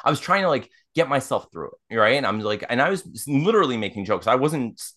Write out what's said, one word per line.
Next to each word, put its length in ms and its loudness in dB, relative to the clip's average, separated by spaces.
I 60 2
was 100 0
trying 220 0
to, 80 2
like, 200 -2
get 140 2
myself 420 -2
through 200 -10
it, 80 -6
right? 220 6
And 80 -2
I'm 140 -2
like, 280 -4
and 140 0
I 80 2
was 160 -4
s-, 200 -14
literally 520 2
making 260 -6
jokes. 220 -2
I 80 4
wasn't 440 0
s-, 180 -14